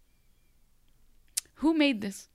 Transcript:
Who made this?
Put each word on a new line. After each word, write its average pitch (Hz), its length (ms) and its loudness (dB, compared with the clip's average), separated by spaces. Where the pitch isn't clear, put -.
Who 320 180 2
made 285 260 2
this? 202 340 -10